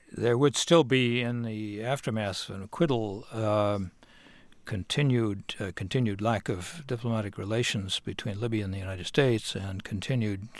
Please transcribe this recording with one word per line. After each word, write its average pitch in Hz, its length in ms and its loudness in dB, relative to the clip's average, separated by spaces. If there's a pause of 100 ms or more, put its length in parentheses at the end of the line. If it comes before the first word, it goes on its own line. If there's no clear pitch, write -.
(120)
There 117 260 2
would 139 180 4
still 170 280 6
be, 123 360 4
in 120 220 -2
the 107 420 -4
aftermath 110 640 -2
of 101 100 -10
an 98 40 -8
acquittal, 110 680 0
um, 104 580 2 (760)
continued, 113 960 0
uh, 98 140 -4
continued 101 480 0
lack 107 260 2
of 104 380 -6
diplomatic 113 540 -4
relations 104 600 -2
between 98 400 -6
Libya 113 240 0
and 95 80 -4
the 95 60 -4
United 95 300 -6
States, 127 480 2
and 98 280 -6
continued, 107 640 -2 (120)